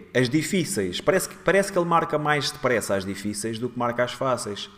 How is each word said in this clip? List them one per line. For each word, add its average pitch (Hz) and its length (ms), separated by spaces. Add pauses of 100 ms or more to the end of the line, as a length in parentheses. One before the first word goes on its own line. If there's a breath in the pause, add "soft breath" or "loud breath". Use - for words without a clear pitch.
(140)
é 123 60
as 127 80
difíceis. 135 720
Parece - 280
que, - 60
parece 196 380
que - 40
ele 175 120
marca 160 280
mais 147 360
depressa 113 420
as 95 100
difíceis 104 540
do 123 100
que - 80
marca 120 280
as 120 80
fáceis. 120 640